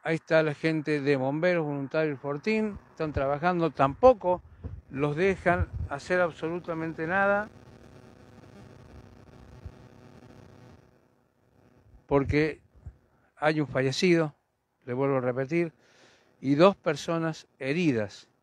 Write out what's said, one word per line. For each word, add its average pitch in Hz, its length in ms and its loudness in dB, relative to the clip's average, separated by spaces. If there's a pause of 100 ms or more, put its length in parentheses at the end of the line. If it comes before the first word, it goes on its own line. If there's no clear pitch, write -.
Ahí 160 120 -2
está 160 280 2
la 156 100 0
gente 156 480 -2
de 139 140 2
Bomberos 156 500 0
Voluntarios 147 540 -2
Fortín, 208 580 -2 (120)
están 156 240 -6
trabajando, 151 580 0
tampoco 180 720 4 (480)
los 147 260 -2
dejan 180 540 0 (200)
hacer 180 320 -2
absolutamente 160 880 -4
nada 202 420 0 (4000)
porque 143 560 0 (760)
hay 151 220 0
un 147 80 -2
fallecido, 147 680 0 (500)
le 123 80 -8
vuelvo 135 240 0
a 127 40 0
repetir, 135 520 -2 (680)
y 139 160 0
dos 190 200 8
personas 165 720 -4 (120)
heridas. 135 680 -2 (140)